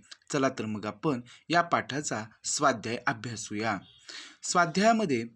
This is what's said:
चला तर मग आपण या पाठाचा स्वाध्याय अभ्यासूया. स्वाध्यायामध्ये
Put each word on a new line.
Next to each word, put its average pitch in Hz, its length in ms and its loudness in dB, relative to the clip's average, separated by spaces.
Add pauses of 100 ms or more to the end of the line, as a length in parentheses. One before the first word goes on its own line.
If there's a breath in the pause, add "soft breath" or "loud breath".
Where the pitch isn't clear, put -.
(320 loud breath)
चला 135 160 4
तर 127 160 -4
मग 107 220 -6
आपण 120 340 -2 (280 loud breath)
या 170 140 4
पाठाचा 135 600 -2 (200 soft breath)
स्वाध्याय 120 600 0
अभ्यासूया. 110 720 -4 (640 loud breath)
स्वाध्यायामध्ये 180 800 4 (120)